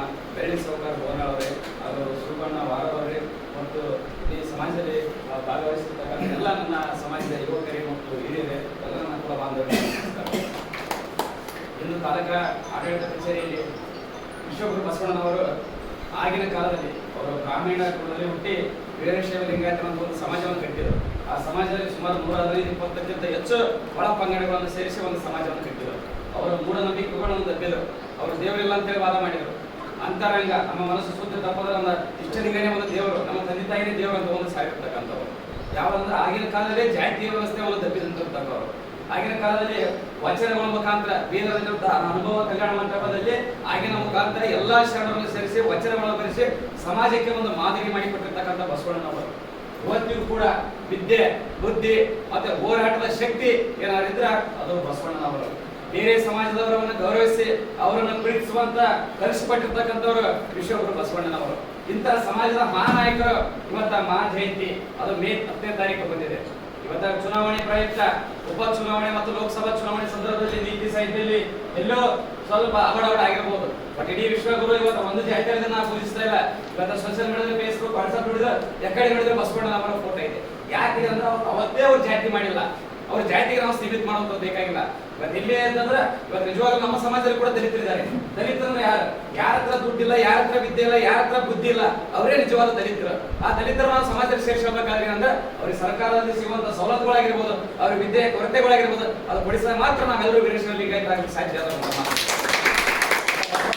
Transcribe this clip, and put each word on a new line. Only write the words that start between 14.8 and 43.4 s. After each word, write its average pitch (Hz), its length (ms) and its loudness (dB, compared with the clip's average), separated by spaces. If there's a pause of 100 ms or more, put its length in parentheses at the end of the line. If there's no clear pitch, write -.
ಬಸವಣ್ಣನವರು 180 840 -2 (440)
ಆಗಿನ 190 380 0
ಕಾಲದಲ್ಲಿ 175 360 -2
ಅವರು - 460 -6
ಗ್ರಾಮೀಣ 180 460 -2
ಕುಲದಲ್ಲಿ - 480 -2
ಹುಟ್ಟಿ - 240 -4 (460)
ವೀರಶೈವ 185 500 -2
ಲಿಂಗಾಯತ 170 340 0
ಅಂತ 165 180 -4
ಒಂದು 165 120 -4
ಸಮಾಜವನ್ನು 175 460 -4
ಕಟ್ಟಿದರು. 147 360 0 (340)
ಆ - 60 -2
ಸಮಾಜದಲ್ಲಿ 185 540 -2
ಸುಮಾರು 170 360 -2
ನೂರ 170 100 0
ಹದಿನೈದು, 180 340 2
ಇಪ್ಪತ್ತಕ್ಕಿಂತ 175 540 -4
ಹೆಚ್ಚು 233 320 0 (420)
ಒಳ - 60 0
ಪಂಗಡಗಳನ್ನು 185 640 2
ಸೇರಿಸಿ 185 300 -4
ಒಂದು 175 200 -4
ಸಮಾಜವನ್ನು 165 440 -4
ಕಟ್ಟಿದರು. - 340 -6 (400)
ಅವರು 175 260 0
ಮೂಢನಂಬಿಕೆಗಳನ್ನು 190 840 0
ದಬ್ಬಿದರು. 170 320 -2 (380)
ಅವರು 165 200 -4
ದೇವರಿಲ್ಲ 202 340 0
ಅಂತೇಳಿ 196 240 0
ವಾದ 190 240 2
ಮಾಡಿದರು. 165 300 -2 (540)
ಅಂತರಂಗ, 190 460 2
ನಮ್ಮ 180 400 0
ಮನಸ್ಸು 190 180 -2
ಶುದ್ಧ 196 360 -6
ತಪ್ಪದ 190 260 -2
ನಮ್ಮ 185 160 0 (360)
ಇಷ್ಟಲಿಂಗನೇ 208 500 0
ಒಂದು 196 200 -2
ದೇವರು, 185 300 0
ನಮ್ಮ 185 240 -4
ತಂದೆ 180 200 -4
ತಾಯಿನೇ 202 300 -2
ದೇವರು 196 180 0
ಅಂತ 175 140 0
ಒಂದು 175 200 -2
ಸಾರಿರ್ತಕ್ಕಂಥವ್ರು. - 760 -4 (480)
ಯಾವಂದ್ರೆ 196 400 0
ಆಗಿನ 208 340 0
ಕಾಲದಲ್ಲೇ 214 380 2
ಜಾತಿ 214 400 0
ವ್ಯವಸ್ಥೆ 208 340 -2
ಒಂದು 202 180 -2
ದಬ್ಬಿದಂತಕ್ಕಂಥವ್ರು. - 1040 -4 (300)
ಆಗಿನ 220 280 -2
ಕಾಲದಲ್ಲಿ 214 720 0 (100)
ವಚನಗಳ 220 420 2
ಮುಖಾಂತರ 208 460 2 (200)
ಬೀದರ್ನಲ್ಲಿ 202 560 0
ಅನುಭವ 190 640 2
ಕಲ್ಯಾಣ 202 260 0
ಮಂಟಪದಲ್ಲಿ 202 800 0 (100)